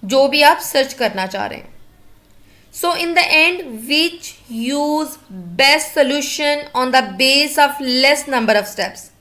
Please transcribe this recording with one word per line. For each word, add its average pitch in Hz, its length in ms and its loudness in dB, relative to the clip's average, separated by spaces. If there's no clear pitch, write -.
जो 269 260 4
भी 294 140 2
आप 294 200 8
सर्च 269 300 -2
करना 196 340 -4
चाह 190 200 -6
रहे - 120 -10
हैं। - 160 -20
So 349 220 -2
in 339 200 -4
the 349 100 2
end, 349 260 0
which 330 420 -2
use 294 680 -2
best 285 380 2
solution 294 720 0
on 254 220 0
the 262 60 4
base 285 400 2
of 285 220 2
less 269 480 0
number 226 340 2
of 196 40 -6
steps? - 440 -10